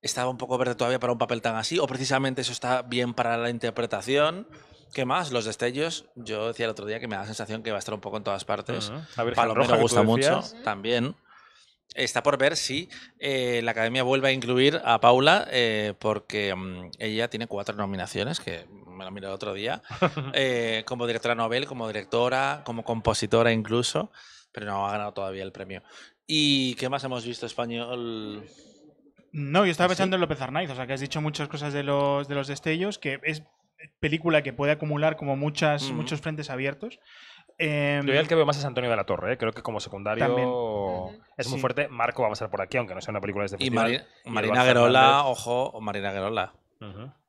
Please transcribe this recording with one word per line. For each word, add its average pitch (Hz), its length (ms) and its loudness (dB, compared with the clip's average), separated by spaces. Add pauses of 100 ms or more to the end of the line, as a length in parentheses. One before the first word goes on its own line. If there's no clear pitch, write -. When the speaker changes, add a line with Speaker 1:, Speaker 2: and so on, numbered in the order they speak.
Speaker 1:
estaba 127 280 -2
un 127 60 -6
poco 127 220 -2
verde 123 180 2
todavía 127 240 2
para 123 120 0
un 117 60 0
papel 117 240 0
tan 113 140 0
así, 113 240 -2
o 147 80 2
precisamente 131 540 0
eso 120 100 -4
está 123 300 0
bien 120 320 -2
para 117 220 0
la 120 140 -2
interpretación. 120 960 0 (480)
¿Qué 135 100 -2
más? 143 280 -2
Los 117 120 0
destellos, 131 600 -4 (100)
yo 110 340 -6
decía 117 180 -4
el 113 40 0
otro 104 160 -8
día 110 140 -6
que 123 80 -10
me 107 80 -4
da 95 60 -6
la 101 40 -10
sensación 110 380 -8
que 113 80 -4
va 104 40 -2
a 95 40 -4
estar 107 140 -6
un 101 60 -8
poco 101 160 -8
en 107 80 -6
todas 98 200 -4
partes. 104 460 -6
Speaker 2:
Ujú. 127 80 -10 (180)
La 120 80 -2
Virgen 120 180 -2
Speaker 1:
Palomero 113 200 2
Speaker 2:
Roja, 123 100 4
que 117 60 6
tú 113 40 6
Speaker 1:
gusta 117 220 6
mucho, 135 320 4
Speaker 2:
decías. - 260 -6
Speaker 1:
también. 117 540 -2 (800)
Está 123 280 0
por 139 160 4
ver 147 180 4
si, 151 320 -4 (300)
eh, 127 460 0
la 117 80 0
Academia 113 320 0
vuelve 135 240 2
a 135 40 4
incluir 131 520 4
a 117 160 4
Paula, 135 500 8
eh, 107 480 2
porque, 104 560 -2
mm, 90 360 -8 (100)
ella 110 280 -2
tiene 117 200 -6
cuatro 101 260 -6
nominaciones, 98 640 -4
que 87 280 -10 (200)
me 92 180 -16
lo 92 60 -12
miré 98 160 -12
el 95 60 -6
otro 101 220 -6
día, 104 340 -6
Speaker 2:
<laughs> 143 460 -2
Speaker 1:
eh, 117 520 0
como 120 220 -4
directora 117 260 0
Nobel, 117 320 -2
como 120 220 -8
directora, 123 760 0
como 117 200 -8
compositora 113 680 2
incluso, 117 600 0 (400)
pero 104 140 -10
no 101 200 -2
ha 101 60 -2
ganado 104 200 -6
todavía 95 300 -6
el 95 80 -8
premio. 92 320 -12 (420)
¿Y 139 520 2
qué 127 120 -2
más 135 160 -2
hemos 127 220 -6
visto 120 200 -8
español? 117 1000 -6 (880)
Speaker 3:
No, 151 340 2
yo 180 40 2
estaba 175 160 2
Speaker 1:
¿Ah, - 20 4
sí? 180 40 2
Speaker 3:
pensando 190 240 0
en 180 40 2
López 151 200 -2
Arnaiz, 139 300 -4
o 131 40 -8
sea, 127 120 -8
que 127 80 -6
has 131 60 -6
dicho 143 200 -4
muchas 151 280 -2
cosas 147 240 -6
de 143 100 -2
los, 143 460 2
de 143 60 -4
los 139 140 -2
destellos, 165 500 -2
que 139 260 -4
es 156 180 -2 (580)
película 160 420 4
que 139 100 -6
puede 139 200 2
acumular 151 440 0
como 139 200 -2
muchas, 147 540 0
Speaker 1:
Mm. 127 60 -4
Speaker 3:
muchos 151 240 -4
frentes 151 300 -8
abiertos. 139 480 -6 (600)
Em, 143 480 2
Speaker 2:
Yo 135 80 4
ya 147 60 6
el 156 80 2
que 165 60 4
veo 160 120 6
más 147 100 2
es 143 80 -4
Antonio 123 260 -2
de 113 60 2
la 98 80 0
Torre, 90 300 -2
¿eh? 127 40 -10
Creo 113 140 0
que - 100 -12
como 107 180 -4
secundario 104 460 -2
Speaker 3:
También. 127 220 2
Speaker 4:
Ujú. 101 640 -4 (240)
Speaker 2:
es 123 120 -4
muy 131 80 -4
Speaker 3:
Sí. 131 40 -4
Speaker 2:
fuerte. 131 280 0
Marco 120 340 -2
va 110 60 4
a - 20 2
pasar 107 200 -6
por 101 100 -4
aquí, 95 160 -4
aunque 107 180 -2
no 92 60 -8
sea - 120 -10
una 104 80 -2
película 101 220 -2
de 101 40 0
este 98 100 -6
Speaker 1:
Y - 20 -10 (120)
Speaker 2:
festival. 117 220 2
Speaker 1:
Mari-, 135 120 -4 (200)
Speaker 2:
Y 120 60 -12
Speaker 1:
Marina 107 240 0
Speaker 2:
Eduard 127 120 6
Speaker 1:
Guerola, 123 340 8
Speaker 2:
Fernández. 139 260 8
Speaker 1:
ojo, 120 540 -2
Marina 101 320 -4
Guerola. 98 400 -2 (280)
Speaker 2:
Ujú. 107 320 -16 (160)